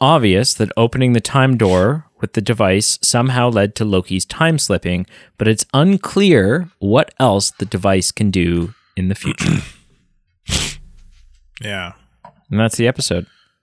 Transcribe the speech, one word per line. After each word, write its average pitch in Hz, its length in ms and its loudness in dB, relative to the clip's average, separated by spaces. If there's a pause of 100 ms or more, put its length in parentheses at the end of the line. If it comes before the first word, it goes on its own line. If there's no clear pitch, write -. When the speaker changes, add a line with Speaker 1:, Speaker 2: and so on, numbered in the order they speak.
Speaker 1:
obvious 123 540 2
that 107 200 -2
opening 127 380 2
the 117 80 2
time 131 360 2
door 107 500 2 (120)
with - 140 -8
the 113 80 -2
device 101 600 0
somehow 123 480 0
led 104 260 0
to 110 100 -4
Loki's 95 400 -2
time 160 340 0
slipping, 90 460 -2 (320)
but 110 100 0
it's 110 260 0
unclear 170 960 2 (100)
what 107 400 0
else 101 320 2
the - 140 -8
device 95 460 -2
can 107 200 -2
do 85 420 -2 (240)
in 92 100 -2
the 98 80 -2
future. - 460 -2 (840)
Speaker 2:
<clears throat> - 320 -4 (840)
Yeah. 98 320 -8 (560)
Speaker 1:
And 104 100 -2
that's 113 180 0
the 117 100 2
episode. 87 380 -4 (380)